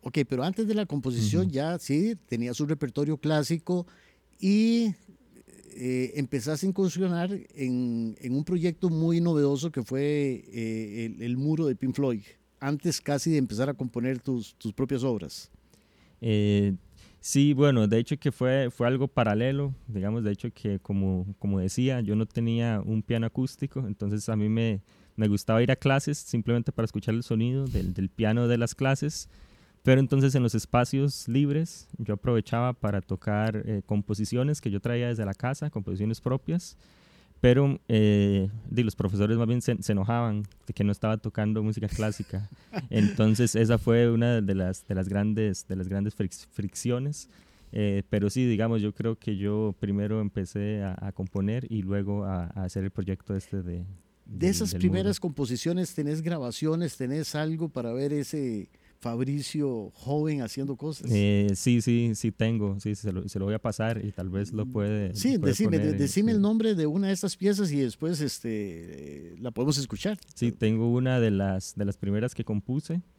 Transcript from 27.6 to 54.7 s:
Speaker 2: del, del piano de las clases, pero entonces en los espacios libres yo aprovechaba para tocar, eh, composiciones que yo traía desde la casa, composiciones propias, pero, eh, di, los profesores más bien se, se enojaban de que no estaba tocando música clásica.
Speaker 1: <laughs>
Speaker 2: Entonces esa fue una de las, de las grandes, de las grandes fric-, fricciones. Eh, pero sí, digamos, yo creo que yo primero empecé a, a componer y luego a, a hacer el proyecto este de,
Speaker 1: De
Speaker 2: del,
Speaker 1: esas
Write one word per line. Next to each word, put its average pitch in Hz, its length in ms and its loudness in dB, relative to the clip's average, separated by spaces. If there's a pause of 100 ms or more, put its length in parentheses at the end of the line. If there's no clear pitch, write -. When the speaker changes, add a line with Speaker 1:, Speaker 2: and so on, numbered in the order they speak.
Speaker 2:
del, 92 260 -2
del 95 160 -2
piano 113 400 2
de 120 80 4
las 117 180 -2
clases, 135 540 -2 (540)
pero 131 160 8
entonces 135 360 4
en 127 80 4
los 117 120 2
espacios 135 720 0
libres 143 680 0
yo 107 160 -4
aprovechaba 117 580 0
para 101 300 -2
tocar, 104 640 -2
eh, 104 200 -2
composiciones 110 760 0
que 110 100 -2
yo 98 80 -2
traía 120 300 0
desde 113 160 -2
la 95 80 -2
casa, 135 360 -4
composiciones 101 520 -4
propias, 147 560 -4 (640)
pero, 135 360 6 (120)
eh, 101 580 6 (240)
di, 117 120 2
los 107 120 0
profesores 104 420 2
más 117 80 2
bien 117 160 0
se, 123 220 0
se - 80 -2
enojaban 104 520 0 (220)
de - 80 -8
que 101 120 0
no 101 80 4
estaba 110 240 0
tocando 107 440 -2
música 107 280 -2
clásica. 104 600 -4 (220)
Speaker 1:
<laughs> 170 180 -8
Speaker 2:
Entonces 110 680 4
esa 113 220 6
fue 117 320 4
una 117 300 2
de 98 160 0
las, 92 320 -2
de 101 80 -2
las 92 140 -2
grandes, 104 580 0
de - 80 -4
las 92 140 -4
grandes 98 280 -2
fric-, - 360 -6
fricciones. 123 760 -4 (460)
Eh, 101 360 0
pero 101 200 2
sí, 127 160 0
digamos, 113 360 2
yo 104 140 -2
creo 113 240 -4
que 107 160 -4
yo 104 460 0
primero 104 400 -2
empecé 104 640 -4
a, 95 120 -4 (100)
a 98 60 -6
componer 101 580 -4
y 110 120 -2
luego 101 420 -2
a, 95 220 -4
a 92 180 -8
hacer 95 220 -4
el 98 60 -4
proyecto 95 440 -4
este 95 260 -6
de, 87 180 -6
Speaker 1:
De 87 60 -8 (400)
Speaker 2:
del, 165 240 0
Speaker 1:
esas 175 220 0